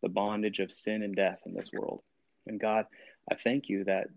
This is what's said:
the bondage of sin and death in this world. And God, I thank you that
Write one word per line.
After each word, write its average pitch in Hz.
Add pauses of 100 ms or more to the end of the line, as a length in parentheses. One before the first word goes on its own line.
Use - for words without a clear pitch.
the 98
bondage 104
of 95
sin 107
and 101
death 95
in 90
this -
world. - (440)
And 107
God, 110 (440)
I -
thank 131
you 98
that 95